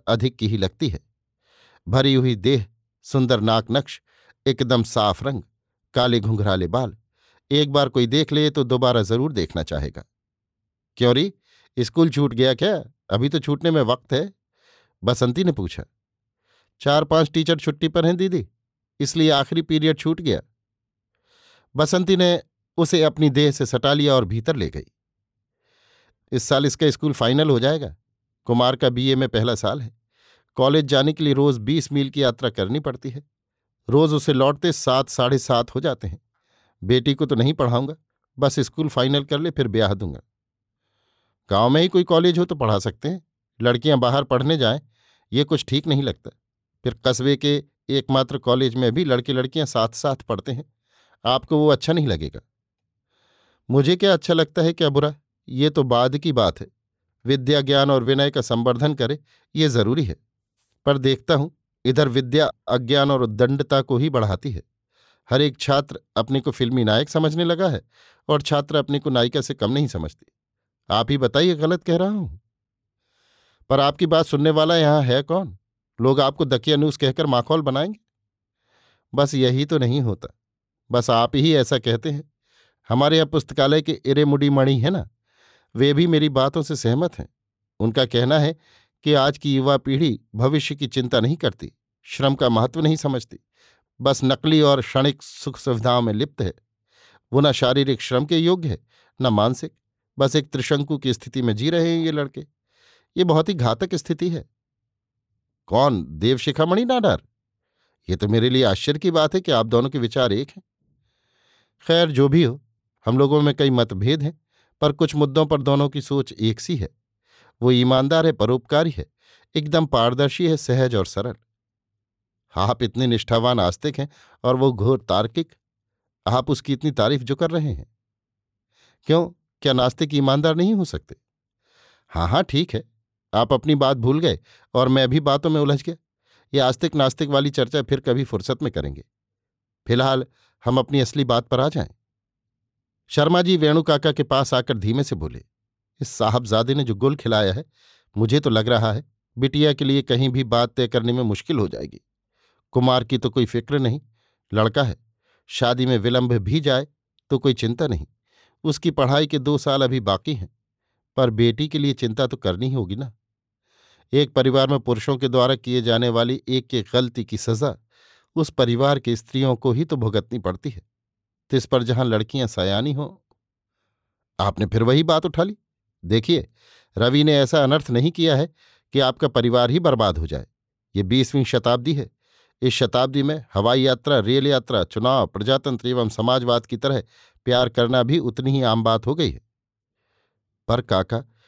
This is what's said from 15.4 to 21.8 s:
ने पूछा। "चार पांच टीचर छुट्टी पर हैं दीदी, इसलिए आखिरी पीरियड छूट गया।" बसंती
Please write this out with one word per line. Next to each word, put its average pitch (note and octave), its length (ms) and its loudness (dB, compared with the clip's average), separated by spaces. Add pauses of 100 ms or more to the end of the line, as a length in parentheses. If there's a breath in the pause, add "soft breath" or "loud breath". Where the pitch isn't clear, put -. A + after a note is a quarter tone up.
ने E3+ 80 2
पूछा। F#2+ 320 -8 (960)
"चार D3 240 2
पांच D#3 260 2
टीचर D#3+ 260 0
छुट्टी D#3 320 -4
पर E3 180 0
हैं F3 100 2
दीदी, F3 320 -4 (520)
इसलिए D#3 300 2
आखिरी D3 320 0
पीरियड D#3 360 0
छूट D#3+ 220 -4
गया।" B2 220 -2 (1300 soft breath)
बसंती F3+ 400 0